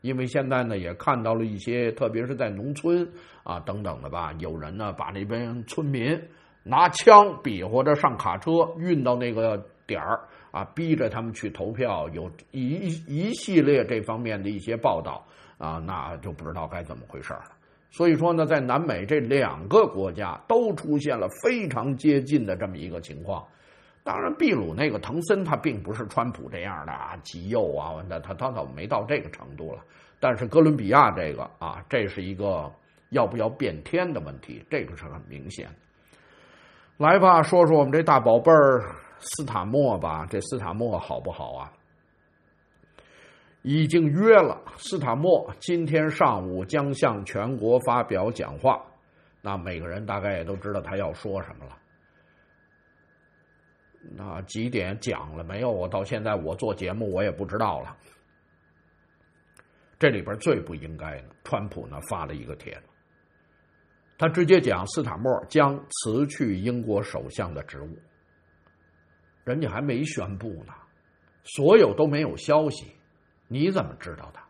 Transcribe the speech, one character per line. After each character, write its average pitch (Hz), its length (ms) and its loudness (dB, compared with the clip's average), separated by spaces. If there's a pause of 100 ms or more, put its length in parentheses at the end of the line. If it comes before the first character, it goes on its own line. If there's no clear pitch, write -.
因 127 160 -4
为 127 100 -2
现 127 220 -2
在 127 140 2
呢， 113 140 -4
也 87 180 -6
看 127 280 0
到 113 100 0
了 113 120 0
一 107 120 -6
些， 120 360 -2
特 113 160 0
别 113 180 -2
是 135 80 -4
在 120 140 -2
农 107 240 -6
村 170 360 0 (340)
啊 90 180 -8
等 101 200 -8
等 80 200 -6
的 71 80 -10
吧， 82 300 -6
有 80 180 -8
人 76 180 -10
呢 104 160 -6
把 - 200 -8
那 98 120 -8
边 117 400 -6
村 151 240 -6
民 139 340 -2 (420)
拿 156 260 4
枪 208 520 8
比 98 220 -4
划 113 200 0
着 147 120 6
上 131 220 0
卡 90 200 -2
车， 165 140 -2 (260)
运 165 240 0
到 123 140 2
那 120 180 -2
个 110 320 0 (240)
点 95 100 -2
儿 92 220 -2 (300)
啊， - 120 -6 (120)
逼 165 200 0
着 127 140 0
他 117 120 -4
们 117 120 -6
去 110 160 -6
投 98 220 -6
票， 104 380 -2
有 82 220 -8 (200)
一， 135 260 -4 (300)
一 175 260 -2
系 185 260 4
列 135 240 6
这 117 180 -2
方 113 180 -6
面 110 220 -4
的 101 80 -4
一 104 100 -4
些 113 180 -4
报 85 240 0
道 69 240 -10 (320)
啊， 80 280 -6
那 85 320 -8
就 95 140 -10
不 76 160 -12
知 78 60 -8
道 82 140 -8
该 87 160 -8
怎 73 120 -14
么 64 140 -16
回 65 120 -14
事 - 120 -10
儿 - 60 -10
了。 - 120 -20 (380)
所 170 180 2
以 160 80 6
说 170 160 2
呢， 165 140 2
在 156 140 4
南 127 200 2
美 117 240 -2
这 135 160 0
两 113 480 0
个 - 200 6
国 95 240 -4
家 90 360 -6
都 226 280 2
出 151 240 -2
现 139 180 0
了 95 100 -2 (140)
非 233 260 0
常 127 300 -4
接 143 240 4
近 135 240 0
的 95 100 -2
这 98 120 -6
么 90 100 -10
一 73 100 -10
个 82 140 -10
情 78 220 -16
况。 95 200 -6 (600)
当 - 180 -4
然， - 160 -2
秘 302 140 4
鲁 90 240 -2
那 147 140 0
个 104 100 -4
滕 139 240 -6
森 196 200 2
他 156 120 0
并 120 260 -4
不 - 100 -8
是 113 140 -6
川 120 260 -2
普 - 180 -12
这 95 100 -10
样 87 260 -8
的 78 60 -10
啊， 67 320 -10
极 87 260 -12
右 101 260 2
啊， 78 200 -6 (120)
那 82 120 -6
他， 95 160 -10
他 127 160 -4
倒 92 120 -6 (120)
没 78 100 -10
到 113 180 -2
这 131 160 -2
个 82 120 -10
程 67 240 -18
度 78 180 -10
了。 - 100 -16 (360)
但 123 180 2
是 127 80 -4
哥 143 160 6
伦 156 160 6
比 101 120 -4
亚 127 220 8
这 80 220 -4
个 65 240 -8
啊， 82 320 -10
这 113 180 0
是 95 140 -8
一 95 140 -6
个 90 360 -4 (380)
要 120 160 2
不 110 120 -6
要 110 120 0
变 85 340 -6
天 175 280 -4
的 120 100 -6
问 69 180 -12
题， - 300 -16
这 139 140 -4
个 - 120 -12
是 - 100 -16
很 76 220 -14
明 71 220 -14
显 - 160 -12
的。 - 100 -20 (1200)
来 160 200 6
吧， 180 240 10
说 175 240 6
说 156 120 6
我 143 60 8
们 135 80 2
这 160 120 4
大 151 160 8
宝 117 180 6
贝 160 140 8
儿 135 320 8 (360)
斯 - 260 -8
塔 107 200 -2
莫 123 320 2
吧， 80 320 -4
这 95 120 -2
斯 131 160 -6
塔 92 160 -6
莫 110 260 -2
好 62 200 -8
不 - 120 -8
好 62 220 -10
啊？ 67 180 -12 (1900)
已 151 240 2
经 160 240 4
约 208 280 8
了， 156 240 6 (160)
斯 - 200 -6
塔 127 180 0
莫 151 440 2
今 170 260 0
天 151 240 2
上 113 380 2
午 92 160 -4
将 139 300 -2
向 113 320 0
全 117 320 -4
国 113 220 4
发 120 220 2
表 104 300 0
讲 - 260 -8
话。 127 240 2 (600)
那 101 160 -6
每 87 220 -8
个 85 80 -8
人 98 180 -8
大 101 140 -4
概 98 180 -4
也 82 60 -6
都 98 120 -6
知 101 180 -8
道 98 80 -4
他 95 160 -8
要 85 160 -4
说 98 300 -8
什 - 60 -14 (100)
么 69 60 -20
了。 64 120 -20 (2500)
那 95 280 -10
几 113 260 -4
点 104 320 -2
讲 78 340 -6
了 82 80 -10
没 92 160 -8
有？ 123 100 0
我 90 180 -2
到 95 160 -2
现 107 200 -6
在 107 120 0
我 82 200 -4
做 110 180 -2
节 92 200 -6
目 107 180 -4
我 90 100 0
也 104 80 2
不 90 160 -6
知 98 120 -6
道 95 240 -2
了。 - 140 -14 (2000)
这 151 80 4
里 107 140 2
边 107 160 -8
最 113 240 0
不 82 120 -10
应 78 220 -12
该 76 220 -10
的， 65 60 -16 (200)
川 101 240 -4
普 73 200 -12
呢 71 120 -12 (100)
发 92 160 -6
了 135 80 -10
一 67 120 -12
个 73 100 -12
帖 - 200 -16
子， - 80 -20 (1300)
他 160 120 2
直 165 160 4
接 175 160 8
讲 95 260 0
斯 - 160 -4
塔 113 140 -6
莫 123 320 0
将 139 280 4 (120)
辞 120 380 -2
去 123 280 -2
英 120 260 -2
国 107 220 0
首 - 260 -8
相 90 240 -6
的 69 100 -8
职 67 180 -14
务。 80 160 -14 (1500)
人 127 160 -2
家 139 100 -2
还 104 120 -4
没 135 240 -2
宣 98 320 -6
布 107 100 -8 (180)
呢， - 80 -20 (720)
所 160 340 6
有 135 160 8
都 156 140 2
没 147 140 0
有 101 160 -4
消 156 320 2
息， - 240 -10 (560)
你 143 200 0
怎 190 140 0
么 - 160 -10
知 87 120 -14
道 73 220 -16
的？ - 60 -20 (100)